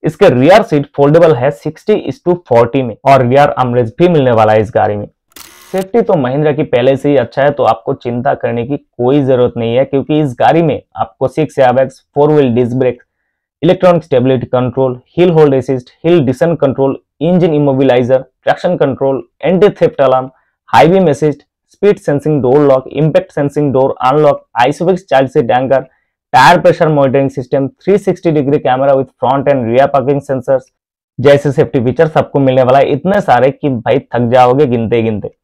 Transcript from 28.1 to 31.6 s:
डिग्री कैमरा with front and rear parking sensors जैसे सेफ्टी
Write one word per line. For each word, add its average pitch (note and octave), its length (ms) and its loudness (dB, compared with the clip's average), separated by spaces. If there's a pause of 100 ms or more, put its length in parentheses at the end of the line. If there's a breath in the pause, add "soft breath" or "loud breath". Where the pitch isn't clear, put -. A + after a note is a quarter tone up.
डिग्री D3 280 0
कैमरा C#3 360 0
with C3+ 120 -2 (140)
front C3+ 320 -2
and C3 160 -2
rear B2+ 260 2
parking C#3 320 -2
sensors C3 360 -2 (560)
जैसे C#3+ 340 2
सेफ्टी C3+ 320 -2